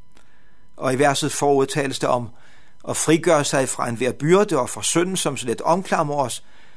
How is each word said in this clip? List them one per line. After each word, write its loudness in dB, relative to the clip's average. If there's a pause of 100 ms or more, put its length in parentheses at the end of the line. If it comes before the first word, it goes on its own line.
(760)
Og 0
i 0
verset 2
forud 4
tales -2
der 0
om 0 (580)
at -2
frigøre 4
sig 2
fra -4
enhver -2
byrde 4
og 0
fra -8
synden, 2
som -2
så -6
let -2
omklamrer 0
os. -2 (340)